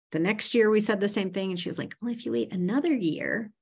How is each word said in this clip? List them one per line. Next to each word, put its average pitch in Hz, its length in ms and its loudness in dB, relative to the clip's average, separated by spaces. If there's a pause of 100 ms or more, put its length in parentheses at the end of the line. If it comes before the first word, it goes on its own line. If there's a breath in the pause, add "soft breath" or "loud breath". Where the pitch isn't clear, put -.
(120)
the 160 80 -2
next 214 360 0
year 214 160 6
we 214 80 6
said 214 200 2
the 202 80 2
same 196 240 -2
thing. 190 200 -4
And 180 80 -4
she 180 100 -6
was 165 80 -6
like, - 240 -8
"Well, 240 100 -4
if 233 140 -10
you 233 60 -4
wait 226 200 -2
another 226 420 0
year, 208 580 -2 (100)